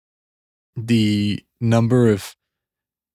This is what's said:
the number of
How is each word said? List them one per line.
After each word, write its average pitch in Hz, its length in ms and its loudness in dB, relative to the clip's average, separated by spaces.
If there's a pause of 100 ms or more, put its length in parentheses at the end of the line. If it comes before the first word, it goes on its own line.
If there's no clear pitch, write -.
(760)
the 104 680 -2 (200)
number 117 480 2
of 104 260 -2 (800)